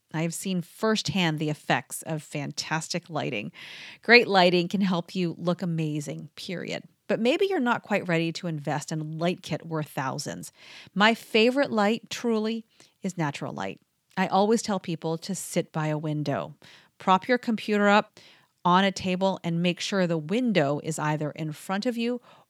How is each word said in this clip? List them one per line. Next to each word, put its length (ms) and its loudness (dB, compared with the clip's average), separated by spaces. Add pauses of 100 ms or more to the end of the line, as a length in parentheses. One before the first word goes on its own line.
(140)
I 80 -2
have 140 -4
seen 260 -4
firsthand 760 0
the 100 -2
effects 540 -2
of 180 -6
fantastic 880 -6
lighting. 420 -6 (520)
Great 240 8
lighting 400 6
can 140 -2
help 340 0
you 240 0
look 240 -2
amazing, 720 -4
period. 480 -8 (220)
But 140 -2
maybe 280 2
you're 120 0
not 240 0
quite 240 -2
ready 240 0
to 160 -8
invest 420 -4
in 120 -4
a 20 -4
light 400 -4
kit 220 -6
worth 240 -6
thousands. 640 -8 (420)
My 180 4
favorite 560 2
light, 400 0
truly, 540 -2 (380)
is 160 -6
natural 360 -2
light. 280 -8 (340)
I 120 0
always 340 4
tell 180 -2
people 380 -4
to 180 -8
sit 380 -4
by 140 -2
a 100 0
window. 580 -4 (440)
Prop 280 4
your 100 4
computer 520 2
up 300 4 (440)
on 220 6
a 60 2
table 520 0
and 180 0
make 200 2
sure 260 0
the 100 0
window 640 2
is 160 -4
either 340 0
in 200 -6
front 340 -6
of 120 -2
you 240 -2 (280)